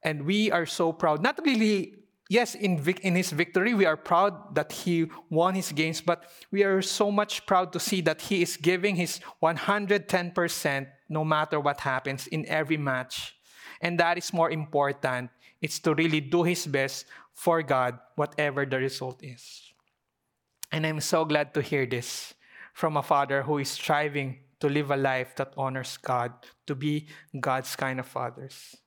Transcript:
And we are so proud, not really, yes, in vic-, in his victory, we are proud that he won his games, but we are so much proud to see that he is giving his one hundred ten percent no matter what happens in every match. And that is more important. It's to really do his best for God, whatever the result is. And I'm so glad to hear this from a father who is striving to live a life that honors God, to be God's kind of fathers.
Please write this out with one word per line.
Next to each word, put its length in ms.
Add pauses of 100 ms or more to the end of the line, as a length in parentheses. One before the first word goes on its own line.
And 220
we 260
are 140
so 260
proud, 320
not 220
really, 500 (340)
yes, 240
in 240
vic-, 220
in 160
his 160
victory, 420
we 120
are 120
proud 580
that 160
he 360 (220)
won 260
his 160
games, 300
but 240 (260)
we 120
are 180
so 280
much 360
proud 280
to 60
see 220
that 200
he 200
is 160
giving 400
his 240 (180)
one 160
hundred 540
ten 220
percent 580 (180)
no 160
matter 360
what 200
happens 480
in 200
every 300
match. 580 (460)
And 180
that 180
is 160
more 160
important. 800 (320)
It's 180
to 140
really 280
do 220
his 220
best 400 (280)
for 280
God, 380 (160)
whatever 500
the 120
result 460
is. 500 (1000)
And 140
I'm 160
so 240
glad 280
to 80
hear 240
this 480 (400)
from 240
a 60
father 400
who 140
is 120
striving 680 (200)
to 100
live 220
a 60
life 380
that 220
honors 400
God, 340 (360)
to 80
be 320 (320)
God's 360
kind 240
of 80
fathers. 680 (120)